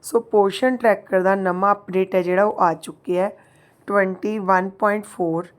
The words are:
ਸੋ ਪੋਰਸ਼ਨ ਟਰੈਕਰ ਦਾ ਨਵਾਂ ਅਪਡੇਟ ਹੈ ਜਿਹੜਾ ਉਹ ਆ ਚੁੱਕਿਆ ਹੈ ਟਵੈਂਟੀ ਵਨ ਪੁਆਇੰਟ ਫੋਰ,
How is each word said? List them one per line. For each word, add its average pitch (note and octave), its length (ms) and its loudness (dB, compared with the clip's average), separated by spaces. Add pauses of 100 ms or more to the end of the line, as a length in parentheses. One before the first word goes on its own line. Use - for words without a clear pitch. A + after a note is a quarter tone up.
ਸੋ - 180 -2
ਪੋਰਸ਼ਨ G#3+ 560 0
ਟਰੈਕਰ G3+ 440 0
ਦਾ F#3+ 140 2
ਨਵਾਂ F#3+ 360 0
ਅਪਡੇਟ F#3+ 440 -2
ਹੈ F#3 60 2
ਜਿਹੜਾ F3+ 220 2
ਉਹ - 160 -2
ਆ E3+ 140 2
ਚੁੱਕਿਆ F3 500 -4
ਹੈ G3+ 140 -6 (500)
ਟਵੈਂਟੀ G3+ 520 -2
ਵਨ F#3 300 0
ਪੁਆਇੰਟ G#3 360 -2
ਫੋਰ, E3+ 420 -4 (120)